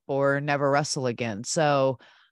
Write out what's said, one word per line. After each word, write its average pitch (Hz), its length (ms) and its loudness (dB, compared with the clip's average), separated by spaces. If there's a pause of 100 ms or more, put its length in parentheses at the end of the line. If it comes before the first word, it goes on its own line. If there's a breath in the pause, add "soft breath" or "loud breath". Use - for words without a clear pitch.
or 139 340 0
never 143 300 0
wrestle 143 380 0
again. 117 340 -4
So, 139 560 0 (340 soft breath)